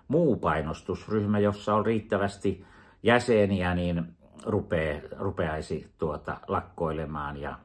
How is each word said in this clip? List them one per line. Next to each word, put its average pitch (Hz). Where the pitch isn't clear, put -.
muu 151
painostusryhmä, 90
jossa 104
on 104
riittävästi 101
jäseniä, 101
niin 87
rupee-, 80
rupeaisi 80
tuota 73
lakkoilemaan 78
ja 69